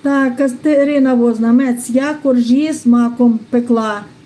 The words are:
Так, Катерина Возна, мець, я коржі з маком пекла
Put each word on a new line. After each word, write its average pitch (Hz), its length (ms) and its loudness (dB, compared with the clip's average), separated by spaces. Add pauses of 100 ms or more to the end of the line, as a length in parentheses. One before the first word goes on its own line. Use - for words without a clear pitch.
Так, 269 360 -2
Катерина 277 760 0
Возна, 233 400 0
мець, 247 360 0
я 277 240 -2
коржі 269 600 0
з - 120 -10
маком 240 540 2 (100)
пекла 226 520 -2 (240)